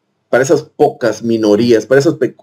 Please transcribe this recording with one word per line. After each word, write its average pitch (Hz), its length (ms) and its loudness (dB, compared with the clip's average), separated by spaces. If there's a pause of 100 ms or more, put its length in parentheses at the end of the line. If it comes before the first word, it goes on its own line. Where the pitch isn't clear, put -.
(300)
para 127 140 0
esas 147 200 0
pocas - 580 -4
minorías, 113 640 0
para 135 140 2
esas 147 160 0
pe-, 120 280 -6